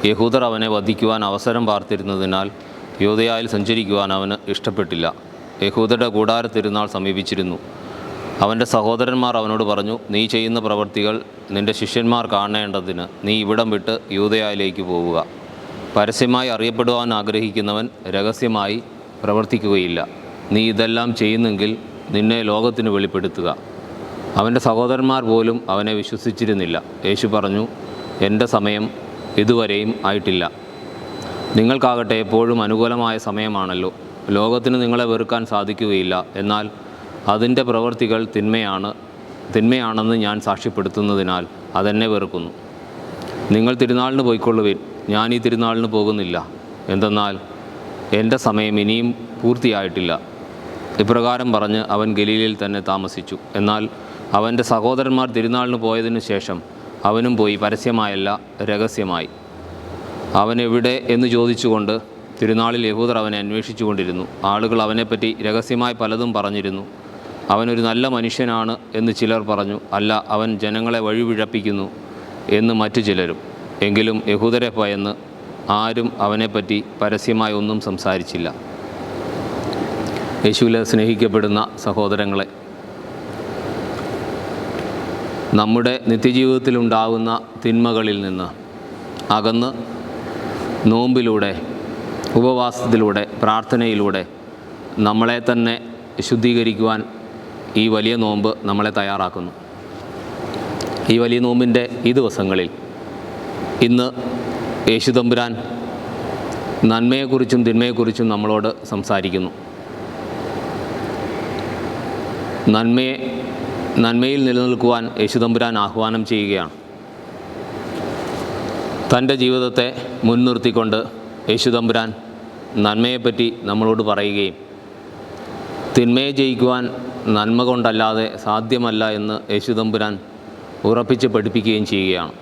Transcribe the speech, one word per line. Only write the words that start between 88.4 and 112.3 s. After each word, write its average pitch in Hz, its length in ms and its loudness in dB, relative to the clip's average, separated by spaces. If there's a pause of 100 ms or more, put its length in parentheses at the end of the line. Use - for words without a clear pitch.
അകന്ന് 113 320 2 (1200)
നോമ്പിലൂടെ, 117 580 2 (880)
ഉപവാസത്തിലൂടെ, 113 840 2 (200)
പ്രാർത്ഥനയിലൂടെ 107 800 2 (840)
നമ്മളെ 113 300 4 (120)
തന്നെ 117 260 2 (540)
ശുദ്ധീകരിക്കുവാൻ 113 720 2 (800)
ഈ - 20 6 (100)
വലിയ 110 200 2 (100)
നോമ്പ് 104 260 2 (180)
നമ്മളെ 104 300 2
തയ്യാറാക്കുന്നു. 95 540 -2 (1600)
ഈ - 80 6
വലിയ 120 240 2
നോമ്പിൻ്റെ 120 360 4 (280)
ഈ - 80 6
ദിവസങ്ങളിൽ 95 520 2 (1160)
ഇന്ന് 120 180 4 (840)
യേശു 113 260 4
തമ്പുരാൻ 120 340 4 (1400)
നന്മയെക്കുറിച്ചും 127 760 2
തിന്മയെക്കുറിച്ചും 117 640 2
നമ്മളോട് 107 360 2 (220)
സംസാരിക്കുന്നു. 95 600 0 (3250)